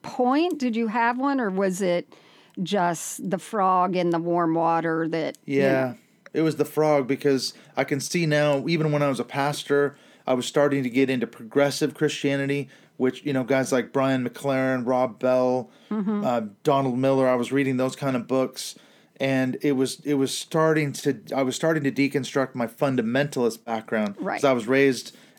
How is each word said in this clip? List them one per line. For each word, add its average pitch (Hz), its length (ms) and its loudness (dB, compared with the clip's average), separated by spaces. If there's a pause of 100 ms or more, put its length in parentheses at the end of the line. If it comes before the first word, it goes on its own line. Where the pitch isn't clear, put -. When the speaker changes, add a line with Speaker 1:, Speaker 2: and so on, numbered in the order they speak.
Speaker 1:
point? 294 580 0
Did 247 160 -2
you 226 120 0
have 233 320 0
one, 277 200 0
or 220 100 0
was 190 320 0
it 175 320 -2 (480)
just 175 680 -2
the 190 80 -2
frog 185 580 0
in 175 140 2
the 170 100 0
warm 170 360 0
water 165 540 0
that, 156 360 -4
you 139 160 0
know? 139 60 4
Speaker 2:
Yeah, 131 260 0 (400)
it 147 80 0
was 156 140 0
the 143 100 0
frog, 151 420 2
because 135 460 0 (240)
I 135 60 0
can 139 160 -2
see 170 260 -2
now, 147 420 2
even 156 240 2
when 147 120 2
I 143 60 2
was 127 100 -2
a 123 40 -4
pastor, 143 720 0 (300)
I 131 80 2
was 123 120 0
starting 143 380 2
to 123 60 -2
get 127 200 2
into 123 180 0
progressive 143 680 0
Christianity, 139 760 -2 (280)
which, 127 260 0
you 143 100 -2
know, 131 100 0
guys 135 280 0
like 127 220 0
Brian 135 340 2
McLaren, 131 580 -2
Rob 127 340 0
Bell, 127 500 2 (220)
Speaker 1:
Mm-hmm. 208 340 -2
Speaker 2:
uh, 120 160 2 (220)
Donald 135 340 2
Miller, 135 320 4
I 127 60 4
was 120 160 -2
reading 135 260 2
those 131 180 -2
kind 135 200 -4
of 120 120 -4
books, - 460 -2 (460)
and 131 420 0
it 143 120 2
was, 131 300 0
it 147 120 0
was 135 200 0
starting 156 580 2
to, 135 260 -2 (160)
I 135 80 0
was 131 120 -2
starting 160 280 0
to 135 80 0
deconstruct 135 640 -2
my 123 100 -2
fundamentalist 127 1000 0
background. 107 560 -4
Speaker 1:
Right. 185 220 -6
Speaker 2:
'Cause - 20 -4
I 135 100 2
was 117 120 -2
raised 131 500 0 (240)